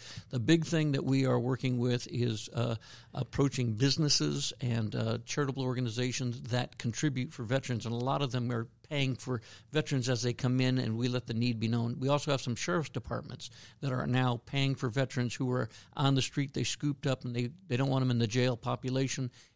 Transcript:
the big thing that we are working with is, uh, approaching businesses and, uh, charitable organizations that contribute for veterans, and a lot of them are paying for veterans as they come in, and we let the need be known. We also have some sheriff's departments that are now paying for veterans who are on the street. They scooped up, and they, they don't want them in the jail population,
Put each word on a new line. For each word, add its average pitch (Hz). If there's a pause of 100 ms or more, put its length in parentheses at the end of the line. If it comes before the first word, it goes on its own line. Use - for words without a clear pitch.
(300)
the 135
big 160
thing 156
that 135
we 135
are 123
working 123
with 123
is, 117
uh, 117 (360)
approaching 135
businesses 143
and, 117
uh, 113
charitable 135
organizations 123
that 120
contribute 131
for -
veterans, 120
and 113
a 117
lot 135
of 135
them 120
are 117 (200)
paying 135
for 127 (320)
veterans 143
as 120
they 120
come 127
in, 127
and 113
we 123
let 123
the 113
need 117
be 110
known. 117
We 127
also 143
have 139
some 120
sheriff's 170
departments - (300)
that 139
are 127
now 123
paying 139
for 131
veterans 123
who -
are 123 (280)
on 139
the 131
street. 139
They 131
scooped 143
up, 131
and 123
they, 123 (160)
they 123
don't 139
want 135
them 127
in 120
the 117
jail 123
population, 127 (260)